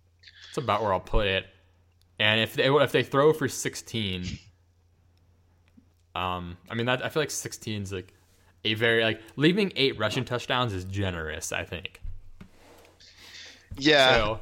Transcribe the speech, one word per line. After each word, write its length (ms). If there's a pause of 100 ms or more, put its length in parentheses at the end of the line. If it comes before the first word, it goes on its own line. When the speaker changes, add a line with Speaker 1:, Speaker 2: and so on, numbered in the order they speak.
(480)
Speaker 1:
that's 100
about 240
where 120
I'll 60
put 280
it. 180 (760)
And 220
if 120
they, 160
if 220
they 120
throw 300
for 140
sixteen, 800 (1900)
um, 420 (120)
I 60
mean, 120
that, 160
I 60
feel 120
like 100
sixteen's, 640
like, 200 (520)
a 80
very, 300
like, 180 (140)
leaving 400
eight 220
rushing 280
touchdowns 480
is 120
generous, 680
I 120
think. 380 (1800)
Speaker 2:
Yeah, 380
Speaker 1:
So 260